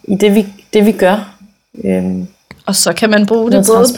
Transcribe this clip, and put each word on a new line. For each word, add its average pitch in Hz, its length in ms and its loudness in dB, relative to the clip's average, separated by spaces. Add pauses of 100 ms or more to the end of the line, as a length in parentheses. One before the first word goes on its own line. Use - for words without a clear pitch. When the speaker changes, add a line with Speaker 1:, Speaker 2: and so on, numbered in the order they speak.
Speaker 1:
i 202 100 -2
det, 202 200 2
vi, 208 120 2 (260)
det, 214 140 4
vi 220 60 2
gør. 202 420 -2 (500)
Øhm, 92 420 -4 (400)
Speaker 2:
Og 196 100 -4
så - 160 -2
kan 220 180 -2
man 208 160 2
bruge 226 240 0
det - 20 2
Speaker 1:
noget 196 140 2
Speaker 2:
både 220 120 4
på 233 40 4 (160)